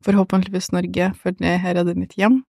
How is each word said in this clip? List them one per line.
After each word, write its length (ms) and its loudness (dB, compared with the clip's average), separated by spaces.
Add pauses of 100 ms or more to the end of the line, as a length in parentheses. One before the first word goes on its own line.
Forhåpentligvis 680 2
Norge, 440 -2
for 160 -6
det, 300 -2
her 160 -2
er 60 2
det 140 0
mitt 180 -6
hjem. 280 2 (120)